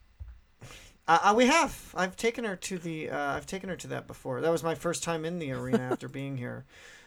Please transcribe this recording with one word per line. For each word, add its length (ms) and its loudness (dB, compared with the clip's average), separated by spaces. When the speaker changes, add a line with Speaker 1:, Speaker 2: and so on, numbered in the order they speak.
Speaker 1:
Uh, 160 8
uh, 120 8
we 100 8
have. 500 4
I've 220 0
taken 260 0
her 140 -4
to 200 -6
the, 320 -6
uh, 260 -2
I've 100 -6
taken 240 -8
her 80 -4
to 100 -12
that 200 -8
before. 340 -6
That 100 2
was 120 0
my 120 -2
first 280 -4
time 200 -4
in 160 -6
the 120 -6
arena 280 0
Speaker 2:
<laughs> 120 -2
Speaker 1:
after 180 -6
being 280 -8
here 280 -8